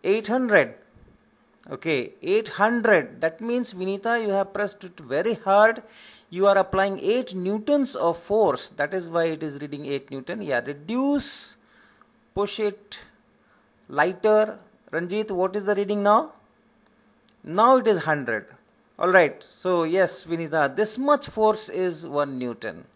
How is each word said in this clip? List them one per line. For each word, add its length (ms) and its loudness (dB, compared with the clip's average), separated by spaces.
Eight 240 0
hundred. 480 2
Okay, 440 -4
eight 260 0
hundred. 720 2
That 200 -2
means, 340 -2
Vinita, 480 -2
you 80 -2
have 240 -2
pressed 300 -6
it 160 -18
very 340 -2
hard. 480 4
You 160 2
are 120 6
applying 420 0
eight 340 0
newtons 640 0
of 200 0
force. 520 0
That 260 -4
is 140 -4
why 160 0
it 180 -2
is 180 -6
reading 260 -10
eight 240 -6
Newton. 320 -8
Yeah, 220 0
reduce, 920 -2
push 260 -4
it 440 -6
lighter. 680 2
Ranjit, 400 -4
what 240 0
is 80 -4
the 100 0
reading 300 -2
now? 300 4
Now 360 4
it 100 0
is 160 2
hundred. 420 -2
All 120 2
right. 320 4
So, 400 -4
yes, 420 0
Vinita, 500 -2
this 240 -2
much 300 0
force 400 0
is 380 -4
one 320 -4
Newton. 460 -8